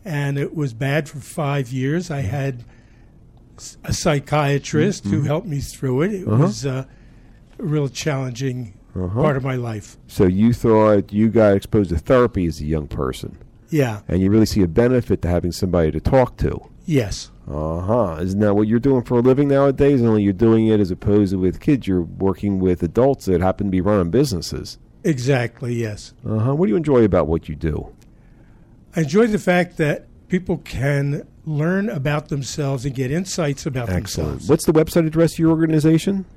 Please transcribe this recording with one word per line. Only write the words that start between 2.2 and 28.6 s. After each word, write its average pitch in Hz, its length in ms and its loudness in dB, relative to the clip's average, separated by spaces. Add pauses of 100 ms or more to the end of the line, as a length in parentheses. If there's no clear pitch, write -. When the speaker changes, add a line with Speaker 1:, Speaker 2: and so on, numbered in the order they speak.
Speaker 2:
Mm-hmm. 95 80 -4
Speaker 1:
had 135 340 -4 (920)
s-, - 260 -20
a 151 100 -6
psychiatrist 147 1120 0
who 104 120 0
Speaker 2:
Mm-hmm. 139 80 0
Speaker 1:
helped 151 220 -2
me 143 120 -6
through 131 440 -4
it. 208 100 -2
It 185 140 -8
Speaker 2:
Uh-huh. 113 160 4
Speaker 1:
was, 170 220 -2
uh, 131 200 -6 (720)
a 277 60 -12
real 147 260 -2
challenging 127 880 -6 (200)
Speaker 2:
Uh-huh. 92 260 -4
Speaker 1:
part 147 160 2
of 123 60 -4
my 131 120 -4
life. 117 420 -8 (100)
Speaker 2:
So - 200 2
you 104 260 4
thought 107 580 4
you 110 180 2
got 104 260 6
exposed 98 340 0
to 85 80 -2
therapy 120 480 2
as 76 160 -4
a 73 40 -6
young 76 220 -2
person. - 500 -6 (340)
Speaker 1:
Yeah. 123 360 -2
Speaker 2:
And 90 140 0
you 95 80 2
really 107 160 4
see 104 160 0
a 90 60 4
benefit 113 560 2
to 87 60 -2
having 87 220 0
somebody 87 400 0
to 78 80 -4
talk 127 380 2
to. - 240 -4 (240)
Speaker 1:
Yes. 127 460 -4 (160)
Speaker 2:
Uh-huh. 82 720 -2
Isn't 95 180 -2
that 104 160 2
what 107 120 2
you're 117 120 2
doing 127 240 2
for 123 160 0
a - 20 2
living 131 260 4
nowadays? 139 540 4
Only 110 220 4
you're 101 100 2
doing 113 340 4
it 107 120 4
as 92 120 0
opposed 101 400 2
to 98 80 -2
with 90 200 0
kids. 139 280 0
You're 92 140 2
working 95 580 -2
with 92 240 0
adults 120 420 0
that 90 160 2
happen 95 260 0
to 95 40 -2
be 92 100 0
running 90 300 0
businesses. 117 680 -4 (260)
Speaker 1:
Exactly, 123 720 -2
yes. 110 380 -8 (140)
Speaker 2:
Uh-huh. 110 280 0
What 175 120 0
do - 40 0
you 202 40 0
enjoy 147 280 4
about 87 240 2
what 80 220 -2
you 76 60 -8
do? 76 360 -6 (1040)